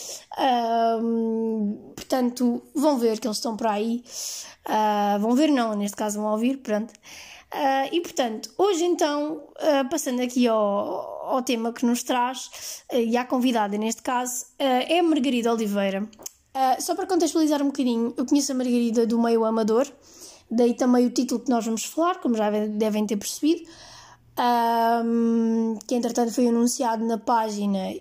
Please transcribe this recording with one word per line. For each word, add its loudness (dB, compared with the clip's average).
ahm, 0
portanto, -2
vão 2
ver 0
que -6
eles -4
estão -6
por -4
aí. -2
Ah, 2
vão 2
ver 4
não, 2
neste -4
caso -4
vão -2
ouvir, 0
pronto. -4
Ah, 0
e 0
portanto, -4
hoje 2
então, 0
ah, 2
passando -2
aqui 2
ao, 2
ao -2
tema -2
que -2
nos 0
traz, -6
ah, -2
e 2
à 0
convidada 0
neste -4
caso, -4
ah, -2
é 2
a 4
Margarida 2
Oliveira. 0
Ah, 2
só -2
para -4
contextualizar 2
um 2
bocadinho, 0
eu -2
conheço 2
a -2
Margarida 2
do 2
meio 2
amador, 2
daí 4
também 4
o 2
título -2
que -4
nós 2
vamos -4
falar, -2
como 0
já 0
ve-, 0
devem 0
ter -2
percebido, -2
ahm, 2
que -2
entretanto 0
foi 2
anunciado 0
na -2
página 0